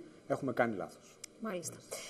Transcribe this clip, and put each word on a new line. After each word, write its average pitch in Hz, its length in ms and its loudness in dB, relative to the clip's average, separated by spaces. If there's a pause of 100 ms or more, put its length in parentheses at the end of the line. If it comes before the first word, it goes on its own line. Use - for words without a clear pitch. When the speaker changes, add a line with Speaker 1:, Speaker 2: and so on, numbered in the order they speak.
(260)
Speaker 1:
έχουμε 135 260 2
κάνει 117 240 6
λάθος. - 420 -6 (220)
Speaker 2:
Μάλιστα. 185 360 -4 (340)